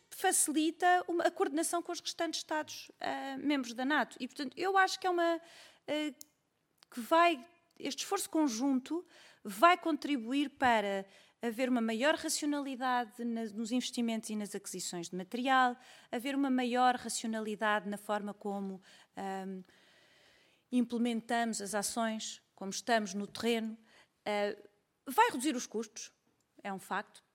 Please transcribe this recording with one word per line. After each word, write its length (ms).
facilita 960
uma, 160
a 80
coordenação 500
com 120
os 80
restantes 400
Estados, 580
eh, 380
membros 360
da 120
nato. 340
E, 80
portanto, 300
eu 200
acho 220
que 80
é 20
uma, 320
eh, 260
que 80
vai, 420
este 200
esforço 300
conjunto 760
vai 340
contribuir 760
para 540
haver 280
uma 120
maior 340
racionalidade 1080
na, 220
nos 260
investimentos 580
e 60
nas 200
aquisições 540
de 60
material, 600
haver 240
uma 140
maior 460
racionalidade 960
na 80
forma 360
como, 480
ahm, 460
implementamos 920
as 140
ações, 680
como 160
estamos 420
no 140
terreno, 500
ah, 300
vai 260
reduzir 240
os 120
custos, 440
é 80
um 80
facto. 420